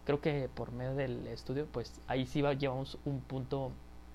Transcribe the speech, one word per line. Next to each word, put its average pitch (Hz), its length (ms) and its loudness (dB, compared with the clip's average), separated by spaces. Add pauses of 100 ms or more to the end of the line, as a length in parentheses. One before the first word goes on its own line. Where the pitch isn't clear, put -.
creo 147 160 4
que 143 340 2
por 120 200 -4
medio 127 220 0
del 123 320 0
estudio, 131 440 -2
pues, - 360 -4
ahí 131 180 4
sí 143 160 2
va, 143 100 6
llevamos 135 540 0
un 139 160 0
punto 131 500 -2 (440)